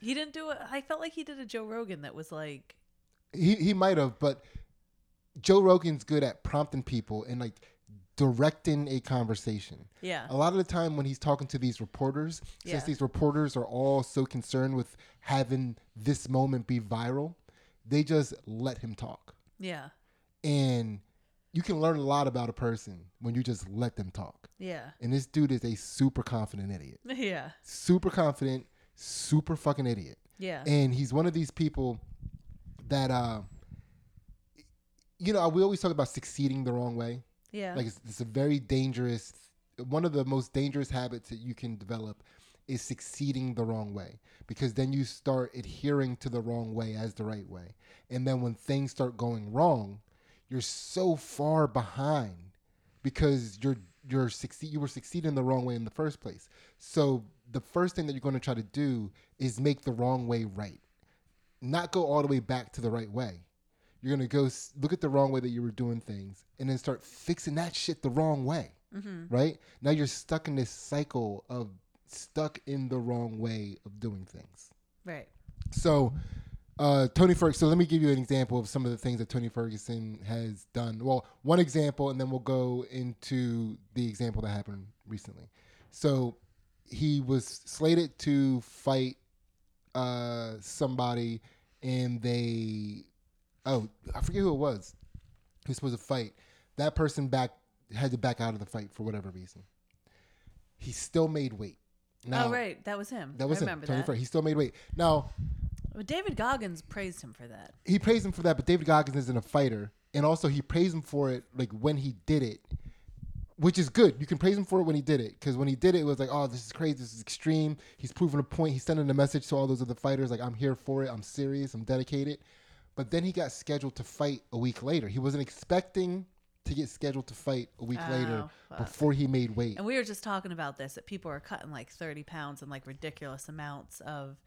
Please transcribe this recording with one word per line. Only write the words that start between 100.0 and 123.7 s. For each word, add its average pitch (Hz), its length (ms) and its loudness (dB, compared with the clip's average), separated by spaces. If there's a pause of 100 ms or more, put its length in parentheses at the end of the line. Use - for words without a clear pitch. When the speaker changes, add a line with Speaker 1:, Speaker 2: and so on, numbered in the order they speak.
Speaker 2:
He 131 140 -10
still - 360 0
made 143 240 -2
weight. 101 260 -12 (480)
Now, 233 200 2
Speaker 1:
Oh, 233 40 0
right. 240 340 -4
That 202 140 -6
was 202 120 -8
him. 156 280 -10
Speaker 2:
that 135 100 0
was 160 100 2
Speaker 1:
I 190 40 0
Speaker 2:
him, - 40 0
Speaker 1:
remember 151 200 -6
Speaker 2:
Tony 135 120 0
Speaker 1:
that. 135 80 -2
Speaker 2:
Fer-, 143 80 0
he 120 100 -2
still 156 180 0
made 156 140 2
weight. 139 180 2 (220)
Now, 156 340 4 (640)
Speaker 1:
But 214 120 -10
David 339 300 -4
Goggins 214 460 -2
praised 190 400 -10
him 120 100 -16
for 120 140 -18
that. 107 280 -18 (100)
Speaker 2:
he 190 140 6
praised 220 260 4
him 190 80 -2
for 175 100 -6
that, 165 140 6
but 127 100 -4
David 170 200 4
Goggins 151 300 6
isn't 127 200 0
a 110 60 0
fighter. 113 500 2 (220)
And 143 120 4
also, 160 220 4
he 143 120 2
praised 170 340 2
him 156 80 -4
for 143 280 0
it, 127 140 -4 (100)
like, 127 180 -2
when 135 240 0
he 135 180 -2 (120)
did 151 160 4
it, 110 180 -4 (960)
which 170 220 4
is 156 100 4
good. 170 300 8
You 147 80 -4
can 170 120 0
praise 190 200 4
him 196 60 0
for 185 160 4
it - 20 4
when 160 140 4
he 147 60 2
did 139 180 4
it, 110 200 -6
'cause 131 160 0
when 139 120 2
he 135 80 4
did 180 180 6
it, 175 60 6
it 151 40 2
was 143 140 2
like, 131 120 0
"Oh, 143 160 2
this 123 200 -6
is - 60 -14
crazy. 156 260 0
This 113 160 -10
is 113 80 -14
extreme." 156 540 0 (200)
He's - 160 -8
proving 147 280 2
a - 20 2
point. 156 320 0
He's 131 80 -2
sending 156 260 2
a 135 60 4
message 139 340 4
to 143 80 2
all 135 100 4
those 131 140 2
other 120 140 -2
fighters, 135 360 0
like, 117 100 -2
"I'm 120 140 -4
here 131 200 2
for 135 300 -2
it. 131 60 -4
I'm 110 120 -8
serious. 139 500 -4
I'm 113 120 -8
dedicated." 139 540 -2 (560)
But 123 160 -4
then 170 140 2
he 185 80 0
got 156 200 -2
scheduled 139 440 -4